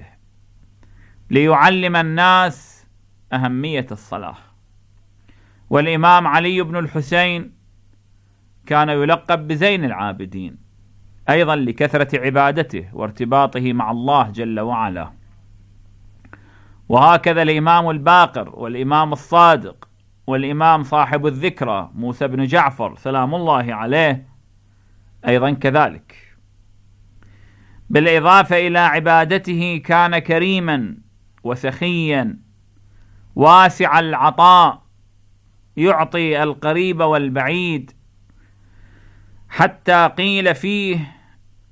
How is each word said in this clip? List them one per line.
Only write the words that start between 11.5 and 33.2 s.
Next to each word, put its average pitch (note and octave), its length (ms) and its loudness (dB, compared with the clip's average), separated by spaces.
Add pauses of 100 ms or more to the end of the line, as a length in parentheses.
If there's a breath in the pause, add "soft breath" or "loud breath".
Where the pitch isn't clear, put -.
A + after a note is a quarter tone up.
لكثرة C#3+ 640 -2
عبادته C#3 720 -2
وارتباطه B2 800 -2
مع A2+ 180 -4
الله A#2+ 400 -2
جل A2 300 -8
وعلا. G#2+ 520 -6 (1800 soft breath)
وهكذا E3 540 2
الإمام D#3+ 480 0
الباقر E3+ 680 2
والإمام C3 540 -2
الصادق D3+ 760 2 (380)
والإمام D3 560 0
صاحب C#3+ 440 -2
الذكرى C3+ 680 -6
موسى A#2+ 340 -6
بن C3 160 -4
جعفر C3 520 -2
سلام C3+ 380 -4
الله C#3 400 -2
عليه C3 540 -2 (1000)
أيضًا B2 220 2
كذلك. C#3 840 -4 (1500 soft breath)
بالإضافة E3+ 760 4
إلى F3 120 0
عبادته E3+ 1080 0
كان E3+ 340 2
كريمًا E3 800 -2 (480)
وسخيًا C3+ 920 -4 (960)